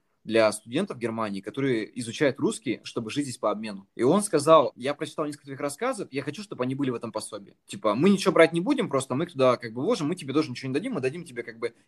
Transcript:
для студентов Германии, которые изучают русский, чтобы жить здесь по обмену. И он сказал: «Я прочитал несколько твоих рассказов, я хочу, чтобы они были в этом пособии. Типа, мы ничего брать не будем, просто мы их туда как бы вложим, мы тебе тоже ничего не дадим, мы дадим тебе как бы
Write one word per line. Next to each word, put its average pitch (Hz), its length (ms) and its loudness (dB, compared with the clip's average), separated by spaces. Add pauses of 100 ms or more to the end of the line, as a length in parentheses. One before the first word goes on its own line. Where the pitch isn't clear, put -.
(240)
для 110 280 4
студентов 135 460 -4
Германии, 110 440 -4
которые 120 580 -2
изучают 120 400 0
русский, 151 440 -2
чтобы 110 260 -8
жить 139 160 -4
здесь 127 120 -10
по 107 140 0
обмену. 104 440 -8
И 107 80 -2
он 175 180 4
сказал: 151 540 6
«Я 131 180 -4
прочитал 156 320 -8
несколько 143 200 -10
твоих 135 140 -12
рассказов, 180 520 -4
я 131 100 -4
хочу, 147 220 -8
чтобы - 200 -6
они 131 120 -2
были 135 160 0
в 117 40 -2
этом 113 160 -8
пособии. 101 440 -10 (120)
Типа, 104 280 0
мы 156 140 4
ничего 196 240 4
брать 165 200 8
не 170 80 0
будем, 240 280 0
просто 135 260 -2
мы 143 100 -2
их - 60 -10
туда 127 260 4
как 113 160 -12
бы 123 80 -8
вложим, 165 260 0
мы 175 80 -4
тебе 135 180 -8
тоже 143 160 0
ничего 127 200 -8
не 131 40 -4
дадим, 214 200 -4
мы 151 80 -4
дадим 139 240 -4
тебе 120 180 -10
как 113 160 -18
бы 117 140 -6 (140)